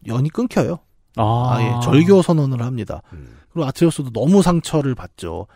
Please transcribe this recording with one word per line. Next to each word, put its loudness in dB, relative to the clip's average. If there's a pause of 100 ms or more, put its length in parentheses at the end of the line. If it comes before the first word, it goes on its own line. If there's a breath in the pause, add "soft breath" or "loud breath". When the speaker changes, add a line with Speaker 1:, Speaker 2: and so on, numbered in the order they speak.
Speaker 1:
연이 -2
끊겨요. -2 (380)
Speaker 2:
아. 0
Speaker 1:
아예 0 (100)
절교 6
선언을 0
합니다. -8 (100)
Speaker 3:
음. -20 (140)
Speaker 1:
그리고 -6
아트레우스도 0
너무 4
상처를 0
받죠. -12